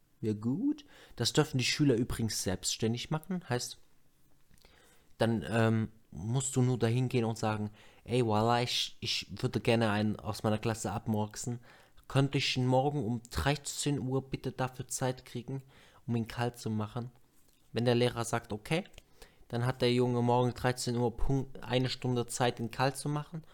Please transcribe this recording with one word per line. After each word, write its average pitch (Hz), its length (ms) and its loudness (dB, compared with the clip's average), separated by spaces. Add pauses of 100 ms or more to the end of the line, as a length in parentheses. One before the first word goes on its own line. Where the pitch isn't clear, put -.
(220)
Ja 107 100 0
gut, 147 540 -2 (280)
das - 200 0
dürfen 143 240 4
die 120 60 2
Schüler 143 300 4
übrigens 113 480 0
selbstständig - 680 -2
machen. 170 360 -4
Heißt, - 320 -4 (1400)
dann, 113 280 2
ähm, 113 420 2 (220)
musst 123 460 -4
du 127 60 6
nur 123 160 2
dahin 120 300 2
gehen 120 180 0
und 113 100 -2
sagen, 107 340 -2 (340)
"Ey, 123 200 0
voila, 113 380 4
ich, - 380 -2
ich - 300 -4
würde 120 300 -2
gerne 113 300 4
einen 107 280 0
aus - 240 -6
meiner 107 160 2
Klasse 110 320 -2
abmurksen. 107 720 -4 (480)
Könnte 139 300 2
ich - 180 -2
morgen 131 480 2
um 117 160 -2 (100)
dreizehn 143 680 -2
Uhr 135 320 -4
bitte 135 220 -6
dafür 127 360 -6
Zeit 131 380 -4
kriegen, 131 360 -8 (440)
um 120 100 0
ihn 113 120 -2
kalt 120 280 -2
zu - 140 -6
machen?" 110 400 -4 (600)
Wenn 123 120 0
der 123 100 6
Lehrer 117 300 2
sagt, - 300 -4
"Okay", 160 300 -4 (640)
dann 120 180 -2
hat 127 160 -2
der 123 100 6
Junge 123 300 2
morgen 120 320 4
dreizehn 123 420 0
Uhr 120 180 2
Punkt - 480 2
eine 127 280 0
Stunde 123 360 -2
Zeit, 123 320 0
ihn 117 120 -4
kalt 135 260 0
zu - 120 -6
machen. 151 460 -6